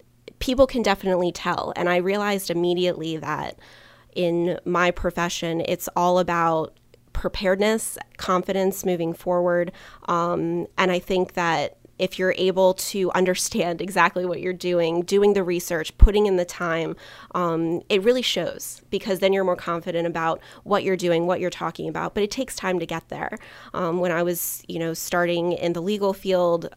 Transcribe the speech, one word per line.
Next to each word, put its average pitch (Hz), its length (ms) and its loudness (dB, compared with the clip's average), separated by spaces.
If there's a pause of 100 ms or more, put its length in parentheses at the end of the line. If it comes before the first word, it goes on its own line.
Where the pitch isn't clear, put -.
(380)
people 262 300 4
can 240 160 -2
definitely 185 480 0
tell. - 440 -4
And 175 140 0
I 180 80 2
realized 196 540 -2
immediately 175 680 0
that 143 400 -6 (560)
in 170 520 0
my 175 260 2
profession, 170 760 -4
it's - 280 -4
all 180 240 4
about 165 580 0 (360)
preparedness, 202 840 0 (200)
confidence 190 680 0
moving 170 280 0
forward. 175 580 0 (360)
Um, 170 600 0 (100)
and 185 140 2
I 180 80 0
think 180 340 0
that 160 400 0 (260)
if - 200 -2
you're 185 180 2
able 185 380 4
to 190 380 -4
understand 180 680 0
exactly 180 420 2
what 175 160 -4
you're 185 140 -4
doing, 175 480 0
doing 202 320 4
the 196 100 2
research, 170 540 -4
putting 208 300 8
in 190 100 4
the 180 80 2
time, 165 500 -4 (380)
um, 165 560 0
it 196 140 2
really 247 180 4
shows, - 680 -6
because 190 260 -2
then 190 160 4
you're 196 100 2
more 180 120 2
confident 170 500 -4
about 165 340 -2 (240)
what 190 200 0
you're 185 120 0
doing, 170 300 2
what 180 140 0
you're 175 100 -2
talking 165 400 -6
about. 165 240 -6
But 214 80 -2
it 208 80 0
takes - 260 -6
time 185 220 -2
to 170 80 -4
get 165 240 -8
there. - 300 -8 (340)
Um, 175 240 -2
when 180 140 0
I 165 100 0
was, 175 460 -4
you 180 100 -8
know, 165 160 -4
starting 175 600 0
in 165 200 -2
the 170 80 -4
legal 196 320 0
field, 175 640 0